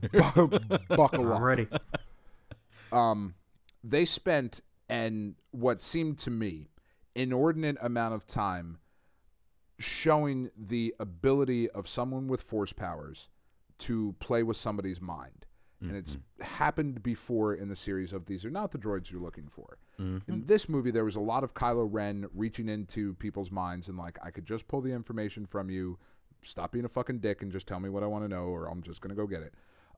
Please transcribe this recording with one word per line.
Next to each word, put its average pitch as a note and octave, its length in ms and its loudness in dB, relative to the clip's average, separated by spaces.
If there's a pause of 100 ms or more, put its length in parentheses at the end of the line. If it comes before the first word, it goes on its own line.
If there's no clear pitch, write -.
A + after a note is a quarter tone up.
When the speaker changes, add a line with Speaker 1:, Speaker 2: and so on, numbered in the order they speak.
Speaker 1:
<laughs> A2+ 120 -2
Speaker 2:
Bu-, E3+ 360 8 (400)
buckle C#3 380 6
Speaker 3:
I'm A#2 80 4
Speaker 2:
up. A2 60 2
Speaker 3:
ready. A#2+ 280 4 (1200)
Speaker 2:
Um, G#2+ 440 4 (500)
they C#3 200 4
spent D3+ 560 2 (280)
an, A2 480 -2 (160)
what A#2+ 300 2
seemed D#3+ 380 0
to - 100 -4
me, G#2 380 -4 (460)
inordinate C#3+ 680 2
amount A#2 340 0
of G#2+ 120 -6
time F2 520 -2 (1000)
showing C#3+ 800 2
the A2+ 420 0
ability A#2+ 720 2
of G2+ 180 -6
someone C3 380 -2
with C3 160 0
force G#2 300 -2
powers D2+ 560 -8 (500)
to A2 400 -2
play A#2 240 2
with A2+ 140 0
somebody's F#2+ 440 -4
mind. D#2 440 -12 (360)
And F#2+ 140 -6
it's D2+ 220 -8
Speaker 1:
Mm-hmm. - 260 -16 (140)
Speaker 2:
happened D3 480 0
before A2 500 0
in G2 140 -6
the G2+ 80 -6
series F#2+ 360 -4
of F#2 140 -6
"These F#2+ 180 -6
are A2+ 60 -6
not G3 220 -4
the C#3+ 60 -6
droids G2+ 340 -4
you're F2+ 80 -8
looking E2 260 -10
for." - 320 -20 (220)
Speaker 1:
Mm-hmm. F#2+ 320 -4
Speaker 2:
In A2+ 140 -4
this G#3 220 6
movie, C3 220 2
there A2+ 140 4
was G#2 100 0
a G#2+ 60 -2
lot A2+ 240 0
of B2+ 100 -6
Kylo A#2+ 340 2
Ren G2+ 460 -2
reaching A2 340 -2
into G#2 460 -4
people's G2 380 -6
minds F2+ 360 -4
and, F#2 80 -8
like, E2+ 240 -10
"I E2+ 120 -12
could F2 120 -12
just A2 220 -6
pull C#3 140 -4
the C3 100 -2
information A2 560 -4
from F#2+ 240 -4
you. F2+ 260 -4 (460)
Stop - 300 -8
being A#2+ 120 -2
a A#2+ 40 -4
fucking B2 320 -4
dick G2+ 220 0
and G2 100 -6
just F#2 160 -8
tell F#2+ 100 -4
me F#2+ 120 -4
what G2+ 120 -2
I G#2 40 0
wanna G#2 200 -2
know, F2+ 200 -4
or E2+ 200 -4
I'm E2+ 160 -6
just E2+ 200 -14
gonna G2 120 -10
go G#2+ 140 -2
get E2+ 140 -4
it." D2+ 120 -16 (440)